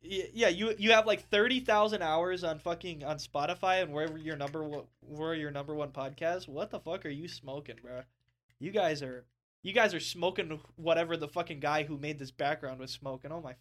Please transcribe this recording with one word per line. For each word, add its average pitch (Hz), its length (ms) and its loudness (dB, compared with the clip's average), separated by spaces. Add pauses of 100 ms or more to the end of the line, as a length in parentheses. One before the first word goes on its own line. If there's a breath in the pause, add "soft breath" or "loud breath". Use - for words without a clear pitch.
y-, 190 300 -6
yeah, 226 160 4
you, 202 300 0
you 214 140 6
have, 220 140 8
like, 214 240 0
thirty 240 300 4
thousand 214 420 4
hours 175 420 0
on 160 140 -2
fucking, 170 460 -6
on 147 120 -2
Spotify, 180 680 0
and 151 100 -4
wherever 156 260 -2
your 156 180 -6
number 143 260 -4
wo-, 147 260 -8 (120)
where 156 340 -4
your 151 160 -4
number 143 240 -6
one 147 160 -4
podcast. 160 580 -4
What 156 220 -6
the 147 100 -6
fuck 185 260 -6
are 151 40 -4
you 151 180 -8
smoking, 135 540 -10
bro? 123 200 -12 (580)
You 160 100 -6
guys 165 320 2
are, 127 220 -10 (380)
you 190 100 -6
guys 208 220 6
are 160 60 -2
smoking 175 600 -2 (160)
whatever 165 400 4
the 151 120 -4
fucking 165 320 -4
guy 151 240 2
who 143 140 -6
made 147 200 -4
this 131 120 -10
background 143 500 -2
was 131 100 -10
smoking. 135 420 -8
Oh 170 80 -8
my 131 200 -12